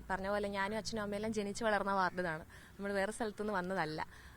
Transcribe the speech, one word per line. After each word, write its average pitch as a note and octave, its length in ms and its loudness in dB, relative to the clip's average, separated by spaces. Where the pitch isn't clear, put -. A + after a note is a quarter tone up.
പറഞ്ഞ F#3+ 200 0
പോലെ G#3 200 2
ഞാനും G3 280 0
അച്ഛനും A3 240 -2
അമ്മയെല്ലാം G#3 320 -2
ജനിച്ചു G3+ 320 -2
വളർന്ന G3 280 4
വാർഡിലാണ്, F3+ 520 2
നമ്മൾ G3+ 240 -4
വേറെ G3 180 2
സ്ഥലത്തുനിന്ന് G#3+ 420 -2
വന്നതല്ല. F3 540 0